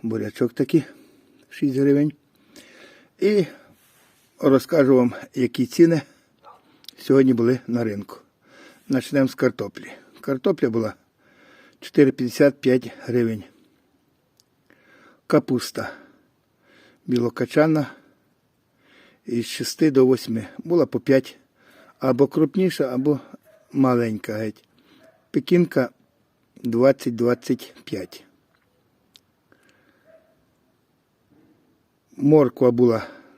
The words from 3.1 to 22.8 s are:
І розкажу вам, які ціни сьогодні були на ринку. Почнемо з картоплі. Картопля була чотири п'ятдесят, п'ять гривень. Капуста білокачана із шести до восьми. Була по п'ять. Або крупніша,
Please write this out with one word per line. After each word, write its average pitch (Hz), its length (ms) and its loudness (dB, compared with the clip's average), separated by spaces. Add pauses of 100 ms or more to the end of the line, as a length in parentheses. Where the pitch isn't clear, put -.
І 196 260 2 (920)
розкажу 135 560 2
вам, 123 180 2 (220)
які 127 300 -2
ціни 165 360 4 (960)
сьогодні 131 360 2
були 123 340 0
на 117 160 -4
ринку. 104 340 -10 (680)
Почнемо 135 400 0
з - 80 -14
картоплі. - 560 -4 (300)
Картопля 139 480 -2
була 110 240 -4 (840)
чотири 139 320 2
п'ятдесят, 131 500 0
п'ять 127 380 0
гривень. 113 440 -4 (1800)
Капуста 127 640 -2 (1160)
білокачана 127 840 -2 (1300)
із 117 200 -6
шести - 460 -2
до 131 140 6
восьми. 117 420 -2 (100)
Була 165 280 0
по 123 140 -4
п'ять. 135 380 0 (640)
Або 135 280 2
крупніша, 156 680 -2